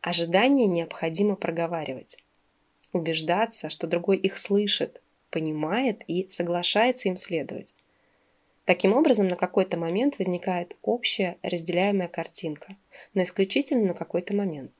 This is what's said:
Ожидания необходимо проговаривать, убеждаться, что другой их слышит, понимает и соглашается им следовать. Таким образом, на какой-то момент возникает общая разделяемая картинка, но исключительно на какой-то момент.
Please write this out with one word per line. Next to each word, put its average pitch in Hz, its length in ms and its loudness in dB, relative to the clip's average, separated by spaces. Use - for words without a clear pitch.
Ожидания 190 640 4
необходимо 170 680 0
проговаривать, 165 840 -6
убеждаться, 165 760 -2
что - 160 -6
другой 175 320 2
их 190 180 -2
слышит, - 640 0
понимает 160 760 -2
и 180 220 -2
соглашается 196 800 2
им 185 80 0
следовать. - 580 -4
Таким 190 280 4
образом, 240 340 4
на 180 80 0
какой-то 185 420 0
момент 190 400 0
возникает 180 640 -4
общая 208 600 -2
разделяемая 180 680 0
картинка, 165 680 -8
но 185 80 2
исключительно 208 680 0
на 175 60 -2
какой-то 180 400 -6
момент. 165 460 -6